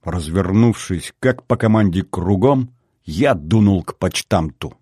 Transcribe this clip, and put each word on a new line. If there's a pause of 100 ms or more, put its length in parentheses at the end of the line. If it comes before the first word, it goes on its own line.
Развернувшись,
как
по
команде,
кругом, (320)
я
дунул
к
почтамту.